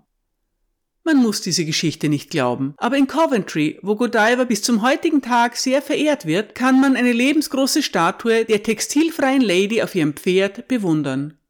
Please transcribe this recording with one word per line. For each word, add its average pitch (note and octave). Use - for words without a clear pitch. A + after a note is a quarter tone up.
Man D#4+
muss A#3
diese F3
Geschichte D#3
nicht D3
glauben, C3
aber A#3+
in C#4
Coventry, A3
wo G#3
Godiva A#3+
bis B3
zum A3+
heutigen D4+
Tag A#3+
sehr C4
verehrt C#4+
wird, F3+
kann C4
man C4+
eine B3
lebensgroße C4+
Statue A3+
der G#3+
textilfreien C#4
Lady G3+
auf -
ihrem D#3
Pferd F#3+
bewundern. D3+